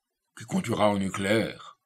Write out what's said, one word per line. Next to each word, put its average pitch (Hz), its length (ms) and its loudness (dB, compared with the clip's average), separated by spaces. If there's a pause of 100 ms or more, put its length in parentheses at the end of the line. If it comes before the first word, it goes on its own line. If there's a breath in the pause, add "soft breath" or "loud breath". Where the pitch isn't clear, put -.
(380)
qui 117 60 -16
conduira 107 460 2
au 101 80 2
nucléaire 98 880 -2